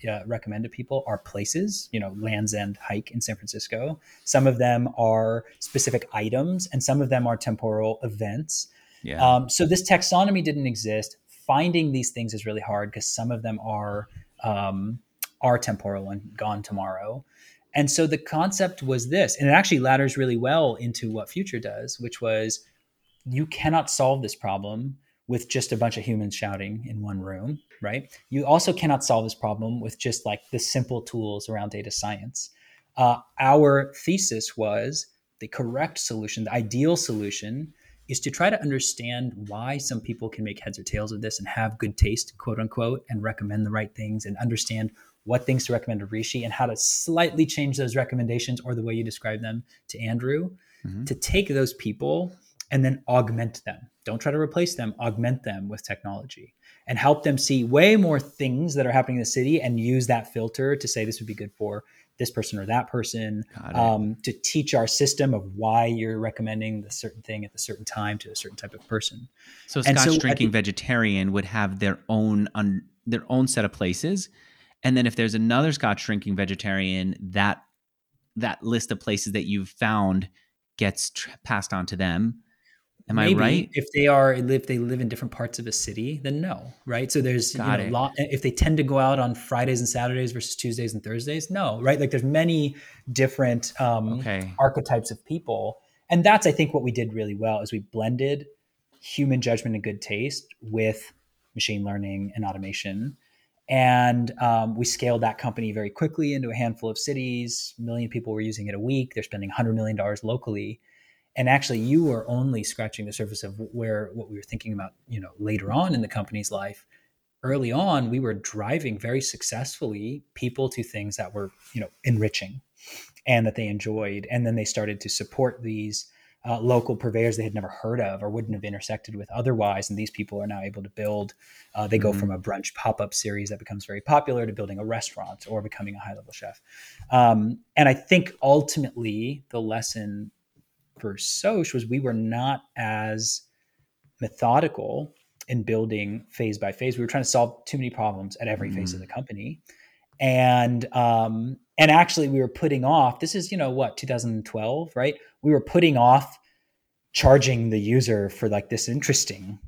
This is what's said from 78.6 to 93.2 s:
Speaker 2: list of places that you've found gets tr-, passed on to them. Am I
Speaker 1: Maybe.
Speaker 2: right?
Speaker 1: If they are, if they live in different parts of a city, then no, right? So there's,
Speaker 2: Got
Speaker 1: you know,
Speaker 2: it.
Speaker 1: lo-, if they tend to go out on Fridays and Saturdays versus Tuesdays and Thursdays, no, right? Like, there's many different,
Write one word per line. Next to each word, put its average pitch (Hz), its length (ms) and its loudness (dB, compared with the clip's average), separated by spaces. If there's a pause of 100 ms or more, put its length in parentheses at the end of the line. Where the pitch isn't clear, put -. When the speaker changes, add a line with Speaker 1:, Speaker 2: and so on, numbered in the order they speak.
Speaker 2:
list 113 300 -2
of 104 80 -6
places 104 340 -2
that 101 120 0
you've 98 220 -2
found 98 600 0 (480)
gets - 340 -2
tr-, - 200 -10 (140)
passed 101 300 -2
on 92 120 -2
to 95 100 -8
them. 92 460 0 (640)
Am 110 100 0
I 107 80 4
Speaker 1:
Maybe. 196 140 6
Speaker 2:
right? 143 320 2
Speaker 1:
If 139 200 -4
they 143 140 4
are, 139 260 8
if 127 360 0
they 127 100 0
live 120 220 -2
in 123 80 -2
different 120 240 -6
parts - 260 -8
of 117 80 -8
a 110 60 -6
city, 117 500 -4
then 143 180 -2
no, 127 320 -6 (140)
right? 127 240 -2
So 147 100 2
there's, 123 340 2
Speaker 2:
Got 104 260 2
Speaker 1:
you 98 40 -2
know, 98 40 -4
Speaker 2:
it. 117 40 -2
Speaker 1:
lo-, 131 240 0
if 139 260 -2
they 127 100 0
tend 160 240 2
to 151 80 2
go 135 160 2
out 135 180 4
on 120 160 0
Fridays 127 460 -2
and 123 80 -2
Saturdays 123 420 -2
versus 120 240 -8
Tuesdays 117 400 -4
and 107 80 -8
Thursdays, 131 480 -6
no, 156 320 -2
right? 139 160 4
Like, 143 140 2
there's 123 100 0
many 151 540 2 (360)
different, 127 680 2